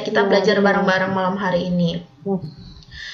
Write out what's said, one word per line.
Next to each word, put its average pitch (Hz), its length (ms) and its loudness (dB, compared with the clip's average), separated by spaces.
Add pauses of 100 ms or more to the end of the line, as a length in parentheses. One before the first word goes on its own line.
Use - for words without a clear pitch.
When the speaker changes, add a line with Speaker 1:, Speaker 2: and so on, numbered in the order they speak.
Speaker 1:
kita 196 160 2
Speaker 2:
Iya, 202 80 2
Speaker 1:
belajar 202 240 4
Speaker 2:
benar. 202 120 4 (200)
Speaker 1:
bareng-bareng 190 240 0
malam 190 240 0
hari 180 320 -2
ini. 175 320 0 (240)
Speaker 2:
Hmm. 196 160 -2 (760)